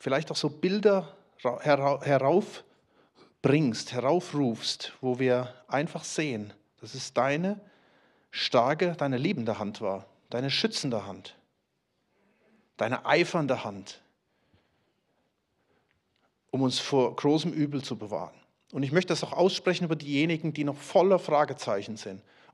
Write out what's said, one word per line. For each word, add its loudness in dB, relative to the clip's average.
vielleicht -2
auch -8
so 0
Bilder 2
ra-, -2
hera-, 2
heraufbringst, 0
heraufrufst, -2
wo -2
wir 2
einfach -4
sehen, -4
das -16
ist -6
deine 0
starke, 2
deine 0
liebende -2
Hand -6
war, -4
deine -2
schützende -2
Hand, -16
deine -2
eifernde 2
Hand, -12
um 0
uns 2
vor 2
großem 2
Übel -2
zu -8
bewahren. -8
Und -2
ich -4
möchte 2
das -2
auch -8
aussprechen 2
über 0
diejenigen, 0
die -4
noch -2
voller 4
Fragezeichen 0
sind -12